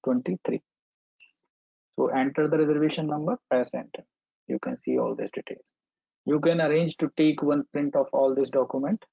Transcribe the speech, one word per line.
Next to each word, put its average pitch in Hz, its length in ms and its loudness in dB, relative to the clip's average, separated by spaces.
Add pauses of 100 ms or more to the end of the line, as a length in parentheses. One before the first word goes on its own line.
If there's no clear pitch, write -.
twenty-three. 131 560 -2 (1400)
So 131 120 0
enter 139 380 0
the 151 120 2
reservation 151 480 2
number, 151 320 -2 (120)
press 123 220 0
enter. - 320 -10 (440)
You 135 100 -2
can 127 180 -6
see - 220 -2
all - 160 -2
these - 180 -8
details. - 320 -12 (640)
You 147 140 2
can 170 200 2
arrange 160 380 2
to 156 180 -2
take 156 260 4
one 147 300 2
print 143 240 -2
of 135 160 2
all 135 220 4
this 135 160 0
document. 135 520 0 (100)